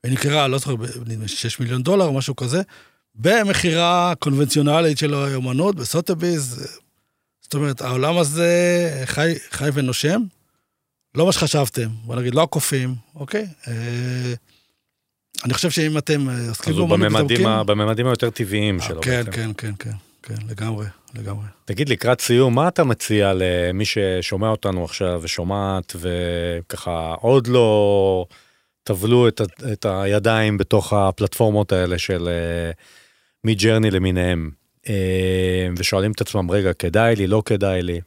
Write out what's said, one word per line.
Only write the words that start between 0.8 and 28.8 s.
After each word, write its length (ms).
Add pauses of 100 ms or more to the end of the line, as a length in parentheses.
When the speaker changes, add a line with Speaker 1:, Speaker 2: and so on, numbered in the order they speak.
Speaker 1:
נדמה 220
שש 320
מיליון 220
דולר 220
או 100
משהו 220
כזה, 260 (520)
במכירה 1040
קונבנציונלית 800
של 160
האומנות, 640
בסוטביז, 920 (720)
זאת 140
אומרת, 260
העולם 380
הזה 840
חי, 300 (160)
חי 220
ונושם, 500 (920)
לא 120
מה 60
שחשבתם, 560 (160)
בוא 120
נגיד, 180
לא 80
הקופים, 520 (200)
אוקיי? 320 (220)
אה, 60 (1700)
אני 100
חושב 160
שאם 280
אתם, 320
אה, 180
עוסקים 240
Speaker 2:
אז 60
הוא 100
Speaker 1:
באומנות 240
Speaker 2:
בממדים 240
Speaker 1:
ומתעמקים 100
Speaker 2:
ה-, 180
בממדים 420
היותר 240
טבעיים 500
Speaker 1:
אה, 60
Speaker 2:
שלו 140
Speaker 1:
כן, 240
Speaker 2:
בעצם. 80
Speaker 1:
כן, 260
כן, 200
כן, 120 (320)
כן, 120 (140)
לגמרי, 380 (280)
לגמרי. 300 (200)
Speaker 2:
תגיד, 240
לקראת 320
סיום, 340
מה 140
אתה 160
מציע 500
למי 500
ששומע 640
אותנו 360
עכשיו 380
ושומעת, 800
וככה 1200
עוד 260
לא 800 (580)